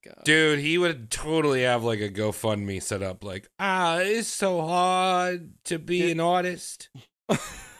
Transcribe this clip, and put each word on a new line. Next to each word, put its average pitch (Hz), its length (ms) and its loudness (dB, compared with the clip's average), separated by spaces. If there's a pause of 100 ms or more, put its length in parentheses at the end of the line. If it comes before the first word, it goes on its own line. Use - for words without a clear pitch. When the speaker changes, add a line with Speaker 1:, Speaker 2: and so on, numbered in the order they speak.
Speaker 1:
God. - 220 -20
Speaker 2:
Dude, 156 340 4
he 156 180 0
would 156 320 -2
totally 151 520 0
have, 123 200 2
like, 113 200 0
a 104 80 -2
GoFundMe 101 760 -2
set 98 180 -4
up, 95 220 -6
like, 101 240 -10 (100)
"Ah, 185 420 0
it's 208 280 0
so 185 340 0
hard 180 920 0 (100)
to 165 160 -4
be 175 200 0
Speaker 3:
Yeah. 175 120 4
Speaker 2:
an 165 80 0
artist." 180 720 0 (400)
<laughs> - 400 -4 (100)